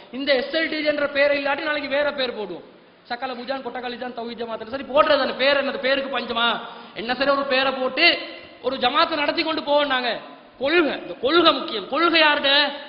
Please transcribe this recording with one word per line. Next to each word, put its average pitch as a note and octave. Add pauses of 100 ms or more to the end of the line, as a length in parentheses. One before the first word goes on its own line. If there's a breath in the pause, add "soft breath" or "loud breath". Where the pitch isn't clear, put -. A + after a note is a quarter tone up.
(120)
இந்த C#4
எஸ் C4
எல் D#4+
டி D#4
ஜே -
என்ற D4
பேரை C#4+
இல்லாட்டி C#4
நாளைக்கு D4
வேற C#4+
பேர் A#3+
போடுவோம். F3+ (340)
சக்கல B3
முஜான், A#3
கொட்டக்காலி A#3+
ஜான், A#3+
தௌஹீத் A#3
ஜமாத்னு A3+
சரி C4
போடுறது, D4
அந்த B3
பேர் C4+
என்னது? B3
பேருக்கு C4+
பஞ்சமா? A#3 (340 loud breath)
என்ன A3+
சரி C4+
ஒரு C#4
பேரை C4+
போட்டு C4 (440)
ஒரு C4
ஜமாத்தை D4
நடத்தி D4+
கொண்டு D#4+
போவோம் D4
நாங்க. B3 (400)
கொள்கை, C#4
இந்த F3
கொள்கை D#4+
முக்கியம். G#3+
கொள்கை D#4+
யாருட? C#4+ (180)